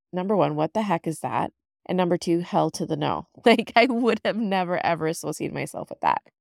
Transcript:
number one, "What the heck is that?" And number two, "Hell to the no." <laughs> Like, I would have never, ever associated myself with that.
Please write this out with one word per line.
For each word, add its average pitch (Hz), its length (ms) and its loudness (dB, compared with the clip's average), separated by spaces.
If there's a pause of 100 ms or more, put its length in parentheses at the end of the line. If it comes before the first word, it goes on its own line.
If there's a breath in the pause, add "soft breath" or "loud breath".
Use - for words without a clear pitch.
(120)
number 190 240 -2
one, 151 200 2
"What 156 180 0
the 220 80 0
heck 185 240 0
is 160 140 -4
that?" 123 320 -2 (340)
And 185 100 -2
number 180 220 2
two, 170 220 0
"Hell 160 320 0
to - 120 -6
the 156 120 -2
no." 139 400 -2
<laughs> - 100 -6
Like, 247 300 4
I 233 100 8
would 233 380 0
have 190 120 0
never, 190 480 0
ever 160 220 0
associated 151 480 -4
myself - 340 -8
with - 120 -14
that. - 220 2 (180)